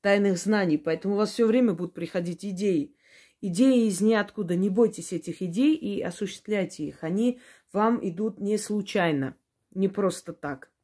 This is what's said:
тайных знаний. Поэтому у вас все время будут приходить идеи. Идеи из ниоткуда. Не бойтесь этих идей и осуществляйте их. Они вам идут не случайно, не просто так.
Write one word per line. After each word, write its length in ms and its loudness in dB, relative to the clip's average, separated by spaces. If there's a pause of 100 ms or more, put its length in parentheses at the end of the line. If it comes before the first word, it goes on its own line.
тайных 360 4
знаний. 420 2
Поэтому 360 -2
у 40 0
вас 120 2
все 160 2
время 260 4
будут 220 -6
приходить 500 -6
идеи. 520 -2 (440)
Идеи 460 4
из 140 -2
ниоткуда. 560 0
Не 120 2
бойтесь 440 0
этих 300 -8
идей 340 2
и 260 -6
осуществляйте 840 -6
их. 180 -12
Они 360 -2 (320)
вам 320 2
идут 360 -4
не 180 -2
случайно, 800 -2 (340)
не 160 -2
просто 460 -2
так. 400 -12 (120)